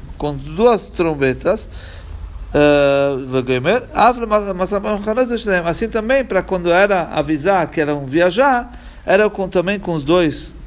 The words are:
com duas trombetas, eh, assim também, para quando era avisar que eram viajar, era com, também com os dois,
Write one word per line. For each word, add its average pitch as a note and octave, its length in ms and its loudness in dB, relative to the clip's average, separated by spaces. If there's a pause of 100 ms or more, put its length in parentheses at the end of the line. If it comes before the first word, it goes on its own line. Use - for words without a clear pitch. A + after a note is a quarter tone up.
(180)
com D3 180 -4
duas F3 540 0
trombetas, D3+ 800 -2 (840)
eh, C#3 680 4 (2500)
assim E3+ 240 -2
também, A3+ 380 0
para F#3 160 0
quando F3 300 -2
era F#3 320 4
avisar D#3 640 0
que E3+ 100 -4
eram D3 280 -2
viajar, A3 640 2 (340)
era G#3 240 4
com, G3 180 -4
também F#3 320 0
com F#3 140 -4
os D3+ 100 -4
dois, D#3+ 520 0 (120)